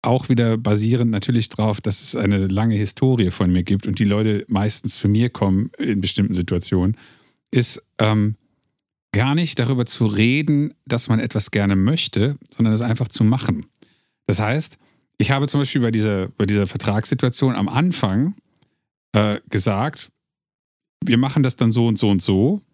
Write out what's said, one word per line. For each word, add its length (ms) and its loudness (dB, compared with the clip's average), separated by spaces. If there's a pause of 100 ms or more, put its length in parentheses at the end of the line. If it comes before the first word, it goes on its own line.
auch 260 0
wieder 280 2
basierend 540 0
natürlich 380 -2
drauf, 320 -2
dass 220 -6
es 120 -8
eine 320 0
lange 300 0
Historie 540 0
von 220 0
mir 100 2
gibt 240 -2
und 120 -4
die 60 2
Leute 440 0
meistens 480 -2
zu 120 -2
mir 220 2
kommen 480 0
in 220 -2
bestimmten 340 -2
Situationen, 640 0 (540)
ist, 320 -2 (160)
ähm, 380 2 (760)
gar 240 2
nicht 240 -2
darüber 260 0
zu 200 -2
reden, 680 2 (120)
dass 220 -4
man 120 2
etwas 320 -4
gerne 240 2
möchte, 600 0 (140)
sondern 240 2
es 60 0
einfach 260 -2
zu 160 -4
machen. 420 0 (640)
Das 140 -2
heißt, 360 -4 (420)
ich 120 0
habe 160 2
zum 140 0
Beispiel 200 0
bei 120 2
dieser, 380 0
bei 160 -2
dieser 200 2
Vertragssituation 880 0
am 140 -2
Anfang, 680 0 (800)
äh, 260 0 (100)
gesagt, 640 -4 (960)
„Wir 120 2
machen 280 2
das 100 0
dann 160 2
so 160 2
und 100 0
so 140 2
und 100 2
so.“ 400 0 (140)